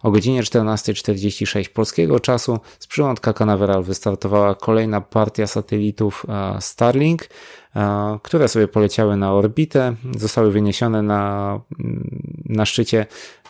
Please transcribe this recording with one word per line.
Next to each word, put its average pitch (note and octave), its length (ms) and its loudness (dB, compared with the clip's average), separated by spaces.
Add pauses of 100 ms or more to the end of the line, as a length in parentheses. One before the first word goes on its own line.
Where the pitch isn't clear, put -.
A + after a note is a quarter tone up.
O A2 100 2
godzinie A2+ 320 2
czternastej G#2+ 520 0
czterdzieści G2+ 500 -2
sześć G2 240 -4
polskiego C3+ 500 0
czasu A#2+ 400 -2 (200)
z - 80 -20
przylądka C3 460 -2
Canaveral G2+ 500 2
wystartowała G2 720 0
kolejna A2 460 0
partia G#2+ 460 0
satelitów, G#2 840 -2
e, G2+ 320 -4
Starlink, C#3 680 0 (460)
e, G#2 480 -2
które D3+ 240 2
sobie A2 200 4
poleciały G#2 500 2
na G2 160 2
orbitę, B2 600 2 (220)
zostały G#2+ 340 2
wyniesione G#2+ 500 0
na, G2+ 580 -2 (840)
na G#2+ 200 0
szczycie, A2 400 0 (440)